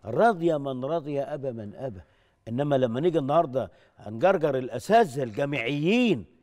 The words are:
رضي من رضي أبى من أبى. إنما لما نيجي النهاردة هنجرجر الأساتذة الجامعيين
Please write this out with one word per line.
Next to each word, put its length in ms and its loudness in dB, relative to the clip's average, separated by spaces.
رضي 540 2
من 260 -6
رضي 360 -4
أبى 320 -6
من 220 -10
أبى. 260 -10
إنما 300 0
لما 220 0
نيجي 180 2
النهاردة 520 0
هنجرجر 600 0
الأساتذة 640 2
الجامعيين 1000 0